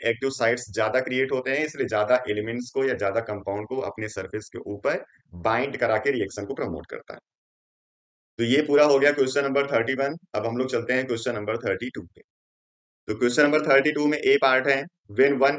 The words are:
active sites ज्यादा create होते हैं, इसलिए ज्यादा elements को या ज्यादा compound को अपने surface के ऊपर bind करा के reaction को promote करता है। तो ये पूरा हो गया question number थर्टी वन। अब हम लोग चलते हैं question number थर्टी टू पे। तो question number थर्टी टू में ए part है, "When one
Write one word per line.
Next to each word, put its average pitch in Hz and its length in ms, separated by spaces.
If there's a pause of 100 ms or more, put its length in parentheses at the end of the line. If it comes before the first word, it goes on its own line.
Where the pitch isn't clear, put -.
(100)
active 123 200
sites 117 440
ज्यादा 113 260
create 127 320
होते 131 180
हैं, 147 140
इसलिए 147 240
ज्यादा 107 420
elements 113 400
को 135 140
या 131 100
ज्यादा 101 260
compound 101 480
को 131 120 (100)
अपने 107 180
surface 98 440
के 147 60 (120)
ऊपर 127 340 (300)
bind 117 420
करा 113 220
के 127 120
reaction 123 360
को - 80
promote 90 360
करता - 240
है। - 60 (1200)
तो 117 60
ये 127 180
पूरा 147 220
हो 143 140
गया 139 140
question 139 320
number 139 220
थर्टी 117 280
वन। 139 200 (200)
अब 107 120
हम 117 100
लोग 123 140
चलते 123 220
हैं 127 140
question 120 280
number 107 220
थर्टी 117 340
टू - 120
पे। - 180 (880)
तो 107 100
question 123 240
number 147 240
थर्टी 139 260
टू 147 140
में 147 120
ए 135 240
part 131 240
है, 139 160 (300)
"When 135 260
one 143 200